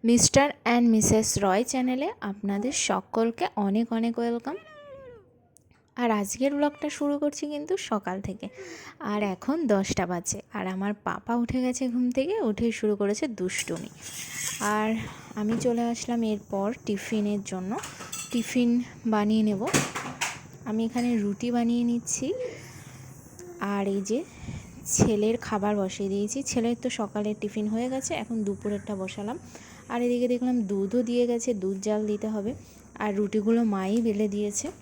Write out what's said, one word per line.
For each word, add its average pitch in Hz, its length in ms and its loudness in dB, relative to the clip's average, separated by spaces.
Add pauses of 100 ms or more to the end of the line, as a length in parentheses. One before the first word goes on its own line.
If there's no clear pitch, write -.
মিস্টার 240 420 8 (280)
and 240 200 6
মিসেস 220 340 4 (160)
রয় 196 260 4
চ্যানেলে 254 380 0 (220)
আপনাদের 202 440 -2 (140)
সকলকে 226 560 0 (220)
অনেক 214 200 4 (120)
অনেক 233 200 0
ওয়েলকাম। 233 380 -2 (1400)
আর 240 120 0 (120)
আজকের 247 380 0
ব্লগটা 294 300 0 (100)
শুরু 285 240 2
করছি 294 300 0
কিন্তু 302 220 -2 (160)
সকাল 196 260 -2 (100)
থেকে, 196 200 -8 (680)
আর 214 80 2 (140)
এখন 269 220 -2 (160)
দশটা 196 340 2
বাজে, 175 320 -4 (180)
আর 190 80 -2 (100)
আমার 196 180 0 (160)
পাপা - 240 -4 (100)
উঠে 254 220 0
গেছে 254 180 0 (100)
ঘুম 247 140 2 (120)
থেকে, 311 160 2 (160)
উঠে 233 160 0 (140)
শুরু 214 200 4
করেছে 208 240 2 (140)
দুষ্টুমি। 180 520 -4 (840)
আর 214 140 2 (520)
আমি 214 140 2 (100)
চলে 233 180 2 (100)
আসলাম 240 280 -2 (120)
এরপর 202 360 -2 (180)
টিফিনের 208 540 0 (100)
জন্য। 185 220 -4 (580)
টিফিন 240 400 2 (440)
বানিয়ে 214 340 4
নেব। 202 140 0 (1040)
আমি 220 200 0
এখানে 240 200 0 (140)
রুটি 202 340 -2
বানিয়ে 240 340 2
নিচ্ছি, 240 360 -2 (1500)
আর 196 120 0 (100)
এই 196 140 0
যে 240 100 2 (760)
ছেলের 220 420 4 (100)
খাবার 208 360 0
বসিয়ে 190 300 -2
দিয়েছি। 208 260 -2 (120)
ছেলের 233 320 2
তো 254 60 -2 (120)
সকালের 208 400 -2
টিফিন 214 340 -2
হয়ে 240 180 0
গেছে, 269 200 -4 (100)
এখন 226 140 -4 (100)
দুপুরেরটা 202 560 -2
বসালাম। 208 340 -6 (560)
আর 240 140 -2
এদিকে 247 260 4
দেখলাম 247 240 2 (140)
দুধও 196 380 2
দিয়ে 240 220 4
গেছে, 233 200 0 (120)
দুধ 190 140 0 (100)
জাল 214 140 2 (100)
দিতে 208 240 -2
হবে। 214 180 -2 (500)
আর 208 160 0
রুটিগুলো 214 420 4 (140)
মাই 190 180 0 (140)
বেলে 214 280 2
দিয়েছে। 208 320 -2 (160)